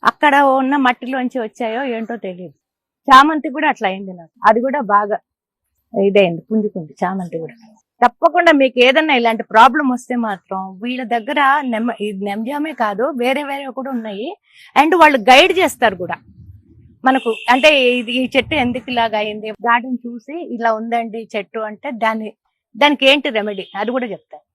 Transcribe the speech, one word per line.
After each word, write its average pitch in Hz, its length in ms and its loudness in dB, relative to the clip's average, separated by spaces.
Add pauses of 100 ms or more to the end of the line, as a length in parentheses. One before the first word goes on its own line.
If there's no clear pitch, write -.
అక్కడ 277 320 2
ఉన్న 269 400 2
మట్టిలోంచి 254 640 -2
వచ్చాయో 226 440 -6 (120)
ఏంటో 226 200 -10
తెలియదు. 180 400 -14 (540)
చామంతి 285 400 6
కూడా 294 200 -2
అట్లా 226 200 -2
అయింది 190 240 -10
నాకు. 170 220 -20 (120)
అది 220 140 6
కూడా 269 180 -2
బాగా 208 380 0 (920)
ఇదైంది, 185 340 2
పుంజుకుంది 208 640 -4
చామంతి 180 400 -6
కూడా. 156 120 -16 (500)
తప్పకుండా 339 460 2
మీకు 269 280 2
ఏదన్నా 285 340 4
ఇలాంటి 226 300 0
ప్రాబ్లం 254 520 4
వస్తే 247 200 -8
మాత్రం 190 680 -6
వీళ్ళ 247 200 -6
దగ్గర 269 580 0 (120)
నెమ్మ-, 226 280 -4
ఇది 202 240 -6
నెమ్జామే 262 480 -6
కాదు, 214 300 -2 (180)
వేరే 269 220 0
వేరే 277 220 -8 (120)
కూడా 262 140 -8
ఉన్నాయి. 220 360 -8 (520)
And 320 220 4
వాళ్ళు 302 160 6 (140)
గైడ్ 339 280 6
చేస్తారు 240 440 0
కూడా 165 120 -6 (880)
మనకు. 254 300 0 (180)
అంటే 277 160 6 (300)
ఇది, 233 120 -8
ఈ 247 240 -4
చెట్టు 269 200 -2
ఎందుకు 247 360 -4
ఇలాగ 233 240 -2
అయింది, 214 360 -6
గార్డెన్ 233 460 -2 (100)
చూసి 240 280 -14 (200)
ఇలా 226 180 -2
ఉందండి 226 460 -6
ఈ 220 160 -14
చెట్టు 214 240 -8
అంటే 214 320 -10
దాన్ని, 220 420 -4 (440)
దానికి 277 340 2
ఏంటి 285 180 0
రెమెడీ 208 360 -4 (100)
అది 214 160 -4
కూడా 247 220 -4
చెప్తారు. - 300 -20 (100)